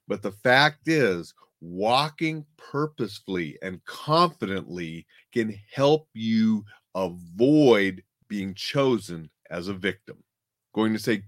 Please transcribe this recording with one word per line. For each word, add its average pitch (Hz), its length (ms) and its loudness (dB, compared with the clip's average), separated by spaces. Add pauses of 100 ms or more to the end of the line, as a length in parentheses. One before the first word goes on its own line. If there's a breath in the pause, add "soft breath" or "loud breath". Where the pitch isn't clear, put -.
But 104 140 -6
the 101 100 -8
fact 135 560 2
is, 107 460 0 (260 soft breath)
walking 139 840 -2 (100)
purposefully 104 1080 -6
and 92 220 -12
confidently 95 1200 -4 (280 soft breath)
can 110 260 -2 (100)
help 147 440 2
you 110 500 2 (320 soft breath)
avoid 95 1120 2 (240)
being 98 240 -6
chosen 98 760 -2 (200)
as 87 180 -8
a 101 60 -6
victim. 92 500 -8 (500)
Going 110 180 2
to 110 80 -2
say 107 280 -2